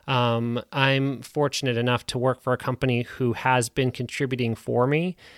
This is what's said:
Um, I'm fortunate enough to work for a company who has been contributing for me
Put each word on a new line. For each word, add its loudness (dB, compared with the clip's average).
Um, 0
I'm 0
fortunate -2
enough 0
to -4
work 0
for 0
a 0
company 0
who -2
has 2
been 0
contributing -2
for 0
me 0